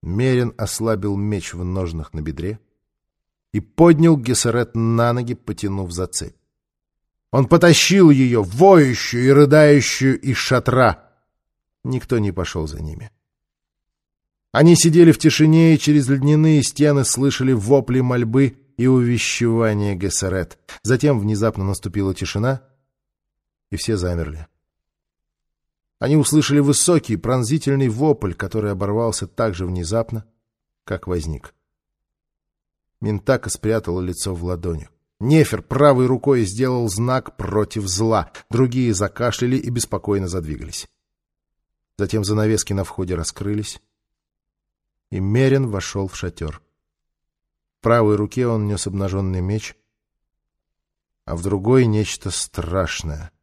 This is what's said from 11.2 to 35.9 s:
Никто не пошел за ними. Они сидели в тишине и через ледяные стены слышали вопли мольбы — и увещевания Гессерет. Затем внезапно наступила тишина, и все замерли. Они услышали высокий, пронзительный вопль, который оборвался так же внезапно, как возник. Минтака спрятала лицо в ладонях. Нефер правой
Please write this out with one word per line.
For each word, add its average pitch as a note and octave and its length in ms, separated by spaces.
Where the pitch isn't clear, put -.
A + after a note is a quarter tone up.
Никто B2+ 340
не G2+ 140
пошел E2+ 340
за D#2 160
ними. E2 280
Они D#3+ 240
сидели E3 360
в - 60
тишине D#3+ 560
и C#3+ 40
через D3 300
ледяные D3 540
стены C#3+ 420
слышали C3 480
вопли B2 480
мольбы — B2 580
и A#2+ 100
увещевания A2+ 1080
Гессерет. F#2 640
Затем B2+ 360
внезапно G#2+ 460
наступила F#2+ 500
тишина, B2 480
и G2 60
все G#2+ 200
замерли. E2 500
Они C#3+ 180
услышали D3 420
высокий, C#3+ 580
пронзительный C3 720
вопль, A2+ 460
который G#2 380
оборвался G#2 540
так A2 280
же F2+ 100
внезапно, F#2 640
как - 220
возник. D#2+ 480
Минтака G#2+ 500
спрятала G#2+ 500
лицо F2+ 340
в E2+ 100
ладонях. E2+ 480
Нефер C3+ 440
правой B2+ 440